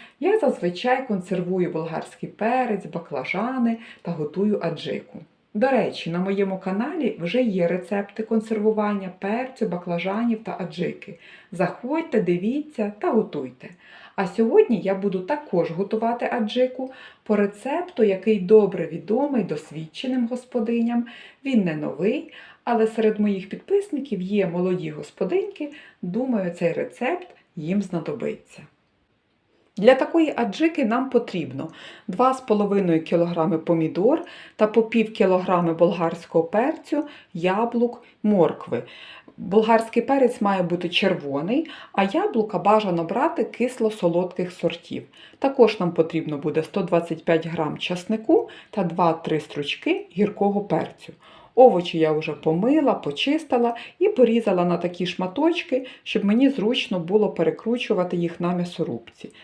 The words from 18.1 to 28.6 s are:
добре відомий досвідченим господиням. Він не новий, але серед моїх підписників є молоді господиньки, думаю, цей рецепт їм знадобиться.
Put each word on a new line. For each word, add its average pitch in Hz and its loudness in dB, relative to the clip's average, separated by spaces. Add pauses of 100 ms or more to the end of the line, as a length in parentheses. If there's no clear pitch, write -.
добре 190 4
відомий 226 -2
досвідченим 160 -6
господиням. 233 -2 (380)
Він 247 2
не 165 0
новий, 190 -2 (320)
але 220 2
серед 214 0
моїх 202 0
підписників 285 -4
є 190 0
молоді 170 -2
господиньки, 294 -4 (300)
думаю, 202 -2
цей 170 -2
рецепт 247 -4 (280)
їм 180 -2
знадобиться. 151 -6 (1120)